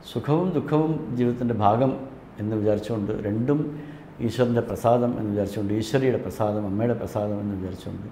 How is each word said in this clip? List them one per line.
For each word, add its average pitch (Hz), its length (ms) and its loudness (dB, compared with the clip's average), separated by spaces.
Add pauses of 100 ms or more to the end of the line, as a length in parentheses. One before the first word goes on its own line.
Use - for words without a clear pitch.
(120)
സുഖവും 156 360 0 (100)
ദുഃഖവും 156 340 2 (260)
ജീവിതത്തിൻ്റെ 120 380 0 (100)
ഭാഗം 120 260 4 (500)
എന്ന് 107 200 -2
വിചാരിച്ചുകൊണ്ട്, 104 500 0 (160)
രണ്ടും 123 320 2 (680)
ഈശ്വരൻ്റെ 117 420 2
പ്രസാദം 120 480 4
എന്ന് 110 160 -2
വിചാരിച്ചുകൊണ്ട്, 101 460 0
ഈശ്വരിയുടെ 127 460 2
പ്രസാദം, 104 440 0
അമ്മയുടെ 113 320 2
പ്രസാദം 104 420 -2
എന്ന് 104 160 -2
വിചാരിച്ചുകൊണ്ട് 95 520 -8